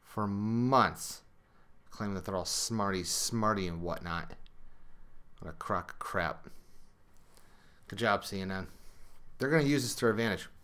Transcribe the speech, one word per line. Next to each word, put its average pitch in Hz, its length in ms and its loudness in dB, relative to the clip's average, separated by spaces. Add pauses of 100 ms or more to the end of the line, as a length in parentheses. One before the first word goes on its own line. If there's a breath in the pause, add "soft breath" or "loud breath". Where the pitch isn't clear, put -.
For - 260 -4
months. 110 960 4 (680 soft breath)
Claiming 101 240 -2
that 90 100 -4
they're 98 120 -2
all 87 80 0
smarty, 98 600 0
smarty 107 640 2
and 82 140 -4
whatnot. 85 500 -4 (1080 soft breath)
What - 100 -8
a - 40 -10
crock - 380 -2
of - 60 -10
crap. - 500 -2 (1400 soft breath)
Good 101 100 -8
job, 104 260 4
C 98 160 -4
N 95 100 -2
N. 95 180 -4 (680 soft breath)
They're 135 120 2
gonna 156 140 6
use 139 180 4
this 120 140 -2
to 120 100 2
their 113 40 8
advantage. 107 380 0 (160)